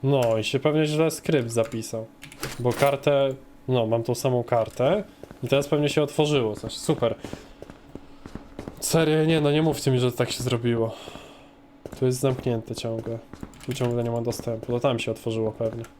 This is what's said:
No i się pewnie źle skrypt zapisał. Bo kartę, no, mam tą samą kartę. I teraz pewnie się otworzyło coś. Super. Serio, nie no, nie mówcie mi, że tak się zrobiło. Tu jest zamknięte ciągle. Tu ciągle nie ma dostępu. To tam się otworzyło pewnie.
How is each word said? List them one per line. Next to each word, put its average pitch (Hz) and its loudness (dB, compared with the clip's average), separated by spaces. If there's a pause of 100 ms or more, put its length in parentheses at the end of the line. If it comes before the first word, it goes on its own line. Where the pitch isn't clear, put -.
No 127 4
i 110 0
się 135 0
pewnie 156 4
źle 151 2
skrypt 139 0
zapisał. 113 -2 (540)
Bo 120 2
kartę, 139 2 (320)
no, 123 2
mam 117 0
tą 120 0
samą 123 0
kartę. 123 2 (400)
I 117 -4
teraz 139 2
pewnie 147 2
się 151 2
otworzyło 143 2
coś. - -10
Super. 120 0 (1600)
Serio, 156 2
nie 160 4
no, 147 4
nie 151 4
mówcie 151 2
mi, 127 4
że 123 2
tak 120 -2
się - -6
zrobiło. 117 0 (1040)
Tu 131 2
jest 127 2
zamknięte 123 -2
ciągle. 113 -6 (460)
Tu 127 -6
ciągle 120 0
nie 117 -2
ma 117 -2
dostępu. 117 -6
To 120 -2
tam 120 0
się - -4
otworzyło 113 -2
pewnie. 113 -6 (160)